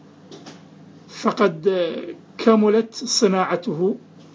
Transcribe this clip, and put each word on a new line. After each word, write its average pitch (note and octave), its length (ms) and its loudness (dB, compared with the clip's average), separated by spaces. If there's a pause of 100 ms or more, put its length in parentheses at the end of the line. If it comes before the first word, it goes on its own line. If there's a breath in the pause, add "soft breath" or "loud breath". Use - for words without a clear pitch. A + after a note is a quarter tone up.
(1080)
فقد F#3 800 0 (520)
كملت A3 560 2
صناعته F#3 1000 0 (380 loud breath)